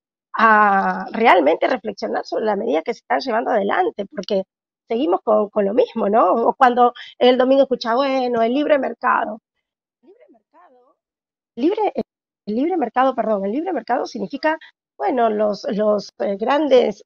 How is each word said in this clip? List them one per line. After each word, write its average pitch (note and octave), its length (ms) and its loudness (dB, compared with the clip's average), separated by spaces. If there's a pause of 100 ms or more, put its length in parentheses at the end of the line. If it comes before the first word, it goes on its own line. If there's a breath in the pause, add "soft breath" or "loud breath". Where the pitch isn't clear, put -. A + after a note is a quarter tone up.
(340)
a G3 800 2
realmente C#4+ 560 2
reflexionar A3 580 -6
sobre - 200 -6
la G#3+ 100 0
medida A#3+ 280 -4
que A#3+ 100 -6
se - 60 -20
están - 220 -4
llevando B3 280 -4
adelante, G#3+ 560 -2
porque G3 380 -4 (440)
seguimos D#4 360 -2
con, G#3+ 260 0
con G#3 160 0
lo G3 80 -2
mismo, A3 360 0
¿no? A#3 240 4
O A#3 200 0
cuando B3 400 2 (240 loud breath)
el B3 220 4
domingo C4+ 240 4
escucha, A#3+ 320 -2
"Bueno, C4 480 -2
el A#3 100 0
libre D4 240 2
mercado". A#3 640 -2 (640)
Libre G4 260 -20
mercado, C4 680 -20 (600)
libre, F#4 380 0 (520)
el G#3 100 -4
libre E4 220 0
mercado, B3+ 380 0
perdón, G#3+ 300 -2
el G3+ 60 -4
libre E4+ 220 -4
mercado A#3+ 320 -4
significa, D4+ 540 -6 (360 loud breath)
bueno, A#3+ 360 0
los, G#3 420 -2
los, G#3 460 -2
eh, G#3 180 -4
grandes, B3 680 2